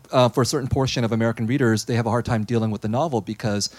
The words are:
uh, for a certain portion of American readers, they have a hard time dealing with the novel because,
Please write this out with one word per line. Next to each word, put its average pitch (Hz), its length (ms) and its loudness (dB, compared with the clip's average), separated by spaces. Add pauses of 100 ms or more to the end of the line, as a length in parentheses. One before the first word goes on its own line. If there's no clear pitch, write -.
(100)
uh, 123 200 4
for 135 120 2
a 117 40 2
certain 131 220 -2
portion 131 360 0
of 110 80 0
American 113 340 0
readers, 117 380 2
they 120 120 -2
have 117 100 0
a - 20 -2
hard 117 160 0
time 110 200 0
dealing 113 260 0
with 101 100 -4
the 107 80 -4
novel 127 320 0
because, 101 480 -4 (100)